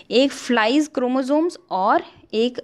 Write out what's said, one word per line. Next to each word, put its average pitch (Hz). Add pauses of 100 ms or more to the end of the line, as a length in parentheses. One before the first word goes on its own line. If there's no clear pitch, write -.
(120)
एक 269
फ्लाइज 247
क्रोमोसोम्स 269 (140)
और 220 (300)
एक 240